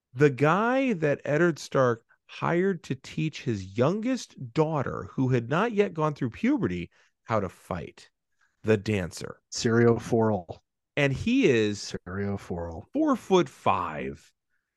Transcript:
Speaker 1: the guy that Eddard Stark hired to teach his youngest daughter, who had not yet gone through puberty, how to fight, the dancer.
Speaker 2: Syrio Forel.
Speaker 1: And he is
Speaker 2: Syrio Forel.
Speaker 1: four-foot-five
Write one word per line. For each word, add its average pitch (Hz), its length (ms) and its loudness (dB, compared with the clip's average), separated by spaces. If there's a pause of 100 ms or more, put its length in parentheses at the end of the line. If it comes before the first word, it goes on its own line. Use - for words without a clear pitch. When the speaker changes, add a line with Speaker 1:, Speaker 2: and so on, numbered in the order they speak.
(120)
Speaker 1:
the 143 180 4
guy 220 600 0
that 156 320 -2
Eddard 156 340 0
Stark 123 460 0 (220)
hired 175 580 -2
to 135 100 -6
teach - 480 -8
his 98 340 -6
youngest 185 760 -2
daughter, 139 600 -2
who 131 160 0
had 117 180 0
not 196 240 -2
yet 196 200 0
gone 156 220 -2
through 131 160 -4
puberty, 120 600 -2 (340)
how 110 160 0
to 92 80 -2
fight, - 600 -12 (540)
the 107 140 4
dancer. 98 640 -4 (120)
Speaker 2:
Syrio 117 480 4
Forel. 110 640 0 (340)
Speaker 1:
And 143 160 2
he 233 380 2
is 107 440 0 (120)
Speaker 2:
Syrio 101 320 -4
Forel. 85 540 -10
Speaker 1:
four-foot-five 101 1400 0 (440)